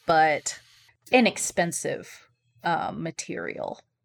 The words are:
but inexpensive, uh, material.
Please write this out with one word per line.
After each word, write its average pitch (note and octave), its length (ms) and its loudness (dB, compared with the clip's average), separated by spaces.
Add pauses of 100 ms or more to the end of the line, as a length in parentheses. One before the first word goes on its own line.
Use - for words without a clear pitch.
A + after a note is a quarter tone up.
but D#3 540 2 (520)
inexpensive, - 1160 0 (340)
uh, E3 320 -2
material. - 840 -8 (240)